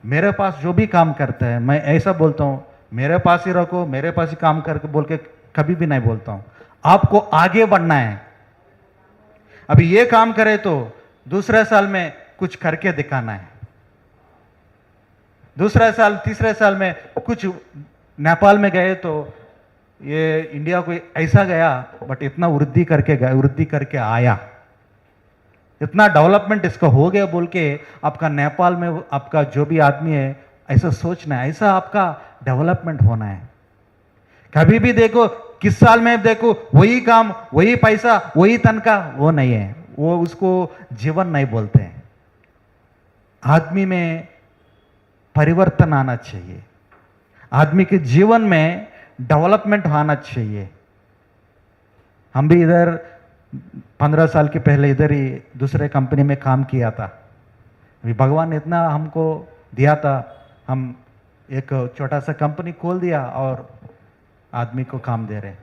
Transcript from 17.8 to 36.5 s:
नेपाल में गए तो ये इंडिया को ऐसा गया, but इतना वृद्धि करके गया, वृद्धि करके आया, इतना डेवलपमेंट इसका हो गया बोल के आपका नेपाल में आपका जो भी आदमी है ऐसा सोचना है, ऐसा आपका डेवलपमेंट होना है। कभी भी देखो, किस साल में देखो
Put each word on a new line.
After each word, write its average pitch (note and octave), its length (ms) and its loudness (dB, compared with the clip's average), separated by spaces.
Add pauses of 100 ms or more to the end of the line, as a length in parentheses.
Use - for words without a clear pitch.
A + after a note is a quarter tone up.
नेपाल G3 380 4
में G3+ 120 2
गए F#3 240 0
तो D#3 400 -8 (680)
ये D#3 500 -4
इंडिया D#3 280 -2
को E3+ 120 -8 (240)
ऐसा D#3+ 280 2
गया, E3 420 0 (180)
but C3+ 180 -10
इतना D3+ 240 -4
वृद्धि C#3+ 380 0
करके D3+ 320 2
गया, B2+ 160 0
वृद्धि C3+ 320 0
करके C#3 340 -6
आया, A#2 400 0 (1400)
इतना G3+ 260 4
डेवलपमेंट F#3+ 560 4
इसका F3 220 -2
हो C#3+ 240 4
गया G3+ 160 0
बोल F3 200 -4
के D3+ 340 -4 (240)
आपका D3+ 240 -4
नेपाल D3+ 480 0
में E3+ 260 -6 (100)
आपका D3 300 -2
जो C#3 240 -2
भी D#3+ 120 -2
आदमी D3 340 2
है C3+ 320 -4 (260)
ऐसा C#3+ 200 2
सोचना D#3 460 -6
है, B2+ 120 -6
ऐसा G3 240 0
आपका F#3 500 -4 (220)
डेवलपमेंट D3+ 580 -2
होना A2+ 220 0
है। G2 240 -12 (1080)
कभी E3 220 6
भी A#3+ 140 2
देखो, A3 360 4
किस - 500 -4
साल A#3 220 8
में A#3 220 2
देखो A3+ 520 0